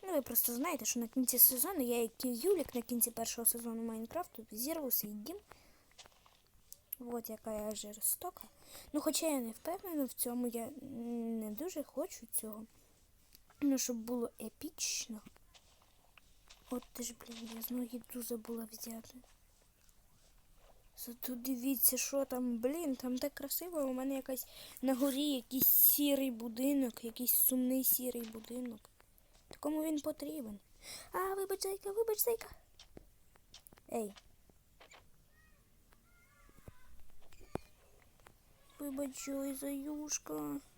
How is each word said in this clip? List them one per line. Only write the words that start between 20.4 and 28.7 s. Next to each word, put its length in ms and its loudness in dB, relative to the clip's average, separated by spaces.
Зато 380 -6
дивіться, 640 4
що 280 2
там, 320 0
блін, 380 2
там 220 0
так 160 0
красиво, 480 -2
у 120 2
мене 220 0
якась 320 -4
на 140 6
горі 280 4
якийсь 440 4
сірий 640 8
будинок, 720 2
якийсь 300 0
сумний 500 4
сірий 400 2
будинок. 680 -10